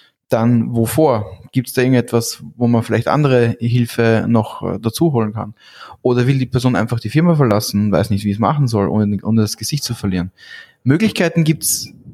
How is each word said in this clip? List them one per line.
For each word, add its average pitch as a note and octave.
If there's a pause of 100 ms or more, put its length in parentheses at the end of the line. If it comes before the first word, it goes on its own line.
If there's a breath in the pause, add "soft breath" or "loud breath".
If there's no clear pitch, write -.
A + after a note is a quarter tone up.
(300 loud breath)
dann A#2
wovor? A#2 (100)
Gibt's -
da C3
irgendetwas, A#2+ (140)
wo A#2+
man A#2
vielleicht A2+
andere B2+
Hilfe A#2
noch, A2
äh, F#2
dazu A#2
holen A2
kann? G#2 (480 loud breath)
Oder B2
will C3+
die B2+
Person B2
einfach A#2
die A2+
Firma E3
verlassen A2
und G2+
weiß F#2
nicht, G2+
wie G#2
es G2+
machen C3
soll, G2+
ohne, G#2
ohne A2
das G#2
Gesicht C#3
zu A#2+
verlieren? F#2 (540 loud breath)
Möglichkeiten E3+
gibt's - (240)